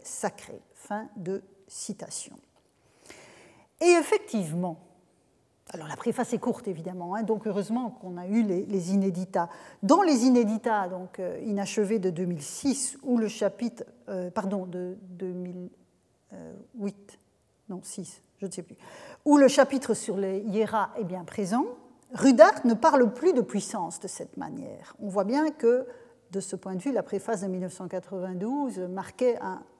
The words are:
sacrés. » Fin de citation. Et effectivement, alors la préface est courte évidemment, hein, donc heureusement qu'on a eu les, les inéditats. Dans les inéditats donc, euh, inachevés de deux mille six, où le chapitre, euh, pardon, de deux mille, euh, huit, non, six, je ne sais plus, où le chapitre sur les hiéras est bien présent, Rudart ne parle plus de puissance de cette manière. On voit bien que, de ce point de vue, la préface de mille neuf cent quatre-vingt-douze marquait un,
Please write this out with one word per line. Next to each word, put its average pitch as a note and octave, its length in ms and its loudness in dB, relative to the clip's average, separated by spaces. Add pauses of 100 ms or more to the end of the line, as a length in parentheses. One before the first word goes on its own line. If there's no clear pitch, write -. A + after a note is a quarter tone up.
sacrés. » - 580 -8 (140)
Fin G#3+ 420 -10
de F#3+ 260 -8 (240)
citation. - 720 -12 (1400)
Et E4+ 80 6
effectivement, F#3 880 2 (960)
alors D#3 160 -12
la D3 80 -8
préface - 360 -4
est A3+ 60 -2
courte - 300 -4
évidemment, F3+ 460 -8
hein, A3+ 80 -2
donc G#3+ 240 -2
heureusement G#3+ 440 -2
qu'on F3+ 280 -14
a F3+ 80 -10
eu G#3+ 160 2
les, F#3+ 240 0
les F#3 260 -2
inéditats. F#3 560 0 (340)
Dans D4+ 200 8
les C4+ 240 6
inéditats A3 600 4
donc, F#3 300 -10
euh, F3+ 260 -6
inachevés G3+ 540 0
de F#3 120 0
deux F3 140 -4
mille F3 180 -4
six, - 640 -4
où B3 120 2
le A3 120 0
chapitre, G#3+ 560 -4 (240)
euh, F3+ 220 -6
pardon, F#3+ 360 -2
de F3+ 340 -8
deux F#3 320 -10
mille, F3+ 380 -10 (640)
euh, D#3+ 200 -16 (260)
huit, G3+ 400 -10 (500)
non, F#3 140 -10
six, - 380 -14 (180)
je G3 80 -8
ne F3+ 40 -8
sais - 120 -10
plus, - 140 -20 (480)
où D4 120 8
le C#4 120 10
chapitre C4+ 460 4
sur F#3 220 -4
les F#3+ 240 -2
hiéras G#3 580 0
est A3+ 60 -4
bien F3 200 -8
présent, G#3+ 400 -2 (480)
Rudart C4+ 520 8
ne A#3 100 6
parle B3+ 400 6
plus F4+ 180 2
de C4 80 2
puissance F#3 600 -6
de G3 80 -10
cette - 280 -12
manière. - 640 -12
On G#3 80 -8
voit F#3+ 160 0
bien C#4+ 260 2
que, B3 360 4 (460)
de F#3+ 80 -4
ce F#3 160 -8
point F#3+ 180 -10
de F3+ 80 -6
vue, C#4 100 -2
la G3+ 120 0
préface G3+ 380 -4
de G3 40 -6
mille F#3 140 -4
neuf F#3 140 -6
cent F#3 120 -12
quatre-vingt-douze F#3+ 920 -6
marquait F#3+ 600 -2
un, F#3+ 220 -8 (180)